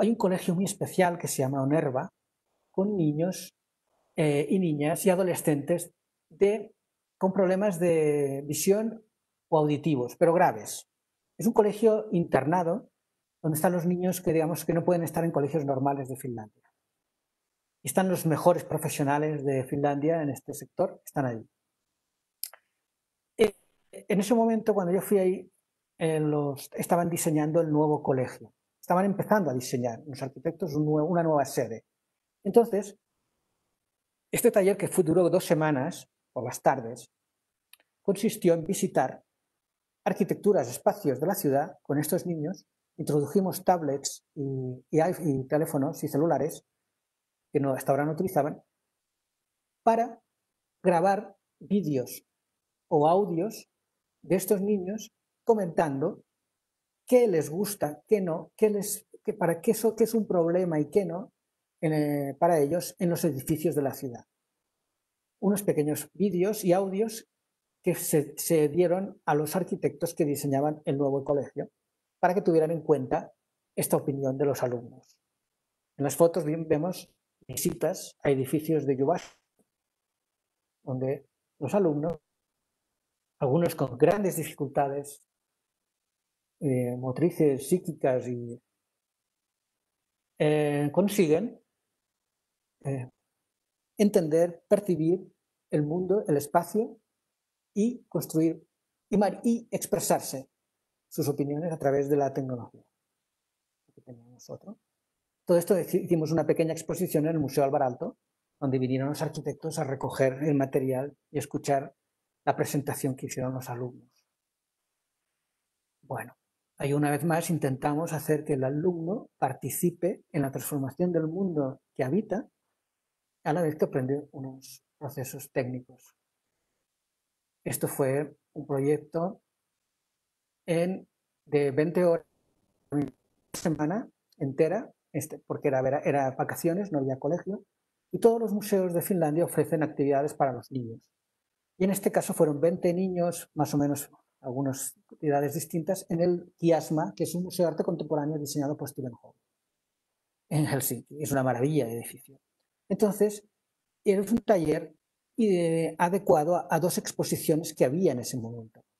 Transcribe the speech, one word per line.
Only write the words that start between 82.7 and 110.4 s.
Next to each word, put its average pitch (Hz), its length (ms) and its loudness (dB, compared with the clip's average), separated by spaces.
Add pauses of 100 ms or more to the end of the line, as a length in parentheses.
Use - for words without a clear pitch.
algunos 151 360 0
con 127 220 -6
grandes 175 400 2
dificultades, 143 840 -4 (1400)
eh, 127 360 -2
motrices, 135 720 0
psíquicas, 139 600 -2
y, 120 320 -8 (1800)
eh, 147 540 2
consiguen, 190 640 2 (1300)
eh, 131 240 -6 (880)
entender, 170 720 2
percibir 180 640 2 (380)
el 151 140 0
mundo, 185 420 0
el 156 100 2
espacio, 180 640 -2 (720)
y 233 360 0
construir 160 580 -2 (420)
y 208 80 0
mar-, 214 260 2
y 233 280 0
expresarse 156 800 -2 (580)
sus 143 200 -2
opiniones 147 440 -2
a 160 60 -6
través 139 320 0
de 147 60 4
la 135 180 0
tecnología. 127 500 -8 (1040)
Aquí - 140 -20
teníamos 120 480 -20
otro. 185 280 -16 (640)
Todo 175 120 4
esto 170 220 2
hici-, 180 260 -2
hicimos 160 280 0
una 160 140 2
pequeña 160 260 2
exposición 156 520 -2
en 156 60 0
el 165 80 -2
Museo 139 260 2
Alvar 139 200 2
Aalto, 131 340 -4 (420)
donde 135 180 0
vinieron 131 300 0
los 147 140 -6
arquitectos 156 560 -6
a 156 60 -2
recoger 131 580 -2